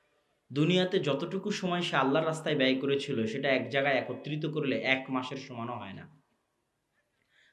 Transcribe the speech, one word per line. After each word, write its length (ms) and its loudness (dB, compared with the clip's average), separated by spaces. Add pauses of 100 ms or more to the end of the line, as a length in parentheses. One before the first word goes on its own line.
(520)
দুনিয়াতে 460 4
যতটুকু 520 -2
সময় 320 -2
সে 140 -2
আল্লাহর 300 4
রাস্তায় 300 0
ব্যয় 180 4
করেছিল, 520 0
সেটা 220 -2
এক 220 2
জায়গায় 240 2
একত্রিত 520 -2
করলে 340 0
এক 280 0
মাসের 280 -4
সমানও 400 -8
হয় 160 -10
না। 300 -16 (1300)